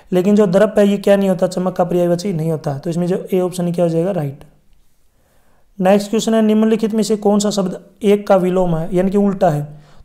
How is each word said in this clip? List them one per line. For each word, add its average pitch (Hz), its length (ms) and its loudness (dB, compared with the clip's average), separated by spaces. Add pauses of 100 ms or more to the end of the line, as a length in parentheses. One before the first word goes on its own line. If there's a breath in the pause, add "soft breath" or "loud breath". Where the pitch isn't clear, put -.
(120 soft breath)
लेकिन 185 240 2
जो 214 100 4
दर्प 196 320 2
है, 202 100 4
ये 202 80 0
क्या 202 200 2
नहीं 196 120 0
होता? 185 180 0
चमक 185 260 -4
का 180 120 0
पर्यायवाची 175 480 -2
नहीं 165 180 -4
होता। 147 280 -6
तो 170 120 -8
इसमें 170 160 -2
जो 180 260 -4
ए 185 80 0
ऑप्शन 175 320 -2
क्या 175 120 0
हो 170 40 2
जाएगा? 165 220 -2
राइट। 147 340 -6 (1400)
नेक्स्ट 202 300 2
क्वेश्चन 220 240 0
है, 220 80 2
निम्नलिखित 220 520 2
में 220 80 0
से 214 140 -2
कौन 208 220 2
सा 208 120 0
शब्द 185 300 -4 (220)
एक 202 240 2
का 196 100 4
विलोम 180 400 0
है, 165 200 -4
यानी 185 140 0
कि 202 80 0
उल्टा 196 320 2
है? 147 300 -6 (240 loud breath)